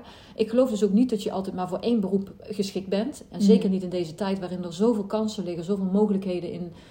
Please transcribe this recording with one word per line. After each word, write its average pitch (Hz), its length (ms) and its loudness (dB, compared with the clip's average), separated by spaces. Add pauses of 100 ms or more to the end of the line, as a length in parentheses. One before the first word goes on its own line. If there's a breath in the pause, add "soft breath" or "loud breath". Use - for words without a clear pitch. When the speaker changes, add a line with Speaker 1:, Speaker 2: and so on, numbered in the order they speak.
(360 loud breath)
Speaker 1:
Ik 214 140 0
geloof 254 200 4
dus 214 140 0
ook 196 100 4
niet 247 160 4
dat 214 140 -2
je - 80 -4
altijd 190 240 -6
maar 180 120 -4
voor 175 120 -6
één 233 200 0
beroep 196 420 -2
geschikt 196 480 -6
bent. 214 400 -2
En - 80 -12
Speaker 2:
Mhm. 202 100 2
Speaker 1:
zeker 202 220 8
niet 185 140 0
in 175 60 -6
deze 175 260 -4
tijd 196 240 -2
waarin 180 240 -6
er 170 100 -8
zoveel 208 320 2
kansen 214 380 -2
liggen, 170 200 -6
zoveel 190 280 -2
mogelijkheden 190 600 0
in 175 200 -10 (200 loud breath)